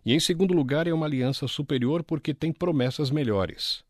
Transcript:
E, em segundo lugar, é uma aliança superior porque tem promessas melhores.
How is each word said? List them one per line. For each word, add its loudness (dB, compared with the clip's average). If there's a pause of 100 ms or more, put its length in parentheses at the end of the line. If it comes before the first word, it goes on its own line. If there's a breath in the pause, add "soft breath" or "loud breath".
E, 4
em 6
segundo 2
lugar, 2
é 0
uma 0
aliança -2
superior -2
porque -4
tem -2
promessas 0
melhores. -2